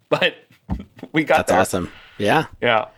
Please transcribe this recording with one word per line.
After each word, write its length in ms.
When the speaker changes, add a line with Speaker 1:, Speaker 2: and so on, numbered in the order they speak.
Speaker 1:
But 240
<laughs> 380
we 120
got 220
Speaker 2:
That's 60
Speaker 1:
there. 80
Speaker 2:
awesome. 320
Yeah. 280
Speaker 1:
Yeah. 260